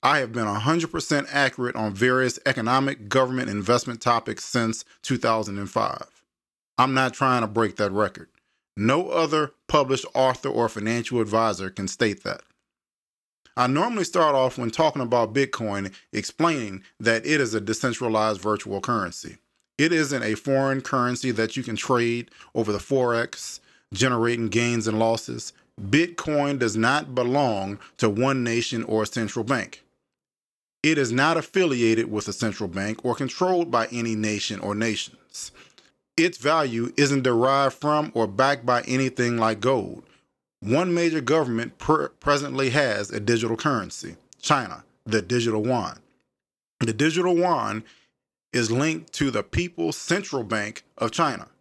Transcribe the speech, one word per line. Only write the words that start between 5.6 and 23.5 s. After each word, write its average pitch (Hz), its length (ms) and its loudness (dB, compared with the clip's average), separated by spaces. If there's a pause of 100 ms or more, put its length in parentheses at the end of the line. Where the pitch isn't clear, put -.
five. - 360 -2 (720)
I'm 131 160 4
not 131 200 2
trying 127 260 2
to 113 80 -2
break 107 280 0
that 101 160 0
record. 95 360 -2 (480)
No 131 320 2
other 156 440 0 (140)
published 135 380 2 (100)
author 131 360 0
or 117 180 0
financial 113 540 -2
advisor 104 480 0
can 95 180 -6
state 107 360 0
that. 90 180 -6 (1120)
I 123 100 2
normally 185 380 0
start 160 300 2
off 131 240 2
when 120 120 -2
talking 147 300 0
about 117 320 2
Bitcoin 107 600 -2 (180)
explaining 107 680 -2 (180)
that 113 240 2
it 147 160 2
is 113 140 0
a 110 60 0
decentralized 110 800 0
virtual 101 440 -4
currency. 101 560 -4 (400)
It 160 140 4
isn't 147 300 0
a 110 120 0
foreign 135 480 0
currency 123 480 -2
that 110 260 -2
you 131 60 -6
can 117 120 -6
trade 120 560 0 (240)
over 110 160 0
the 104 80 0
Forex, 120 840 -2 (340)